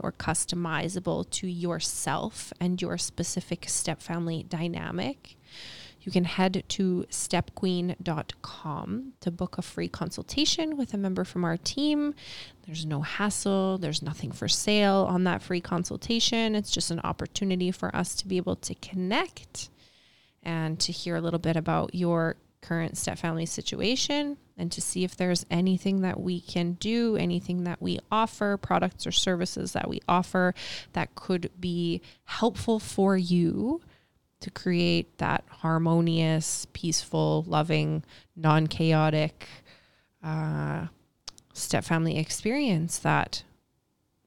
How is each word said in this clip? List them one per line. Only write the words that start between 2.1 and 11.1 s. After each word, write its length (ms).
and 200
your 160
specific 720
step 320
family 440
dynamic, 880
you 120
can 120
head 440
to 420
step 440
queen 480
dot 380
com 800
to 100
book 280
a 40
free 260
consultation 880
with 160
a 20
member 260